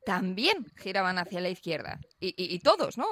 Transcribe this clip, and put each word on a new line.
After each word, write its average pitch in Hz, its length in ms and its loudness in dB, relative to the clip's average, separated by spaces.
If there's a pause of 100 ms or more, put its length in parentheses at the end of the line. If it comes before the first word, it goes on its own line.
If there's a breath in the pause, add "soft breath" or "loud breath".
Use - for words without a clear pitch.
también 196 720 0
giraban 190 420 0
hacia 175 240 -4
la 180 80 0
izquierda. 165 500 -6 (200)
Y, 185 100 -4
y, - 240 -4
y 175 60 -4
todos, 320 400 4
¿no? 302 120 0